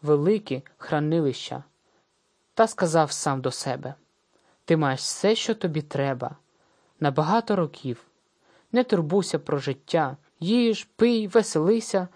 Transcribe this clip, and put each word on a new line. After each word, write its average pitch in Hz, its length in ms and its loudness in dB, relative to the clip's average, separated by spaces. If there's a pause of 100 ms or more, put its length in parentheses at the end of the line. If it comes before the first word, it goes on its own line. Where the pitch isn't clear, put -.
великі 151 640 0 (140)
хранилища 147 840 -2 (920)
та 220 140 4
сказав 160 440 0
сам 135 300 -2
до 131 100 -2
себе: 135 420 -8 (720)
"Ти 165 120 4
маєш 139 220 0
все, - 360 0
що 220 200 -2
тобі 160 260 -4
треба, 135 540 -4 (640)
на 147 120 2
багато 196 440 0
років. 143 500 -6 (680)
Не 247 120 4
турбуйся 175 560 0
про 147 180 -4
життя, 139 600 -2 (220)
їж, 220 440 0
пий, 226 440 2
веселися 196 880 2